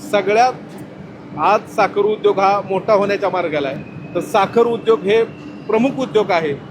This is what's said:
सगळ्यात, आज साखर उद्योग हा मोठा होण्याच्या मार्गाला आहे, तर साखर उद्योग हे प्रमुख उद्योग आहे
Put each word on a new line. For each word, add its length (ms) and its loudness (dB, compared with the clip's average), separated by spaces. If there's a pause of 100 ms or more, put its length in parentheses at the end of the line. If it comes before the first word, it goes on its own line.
(120)
सगळ्यात, 420 4 (840)
आज 200 4 (160)
साखर 260 2
उद्योग 380 2
हा 300 4
मोठा 240 0
होण्याच्या 360 2
मार्गाला 380 -2
आहे, 480 -10
तर 40 -2
साखर 460 2
उद्योग 340 2
हे 240 2 (440)
प्रमुख 320 0
उद्योग 320 0
आहे 220 0 (180)